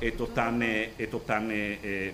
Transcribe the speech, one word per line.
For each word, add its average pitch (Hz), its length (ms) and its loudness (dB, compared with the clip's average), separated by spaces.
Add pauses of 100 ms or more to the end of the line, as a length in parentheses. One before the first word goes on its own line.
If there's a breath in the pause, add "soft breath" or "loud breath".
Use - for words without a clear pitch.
את 117 120 -2
אותן, 117 420 2
אה, 110 220 2 (180)
את 110 120 -4
אותן, 110 360 0
אה, 107 60 0 (280)
אה, 98 280 -2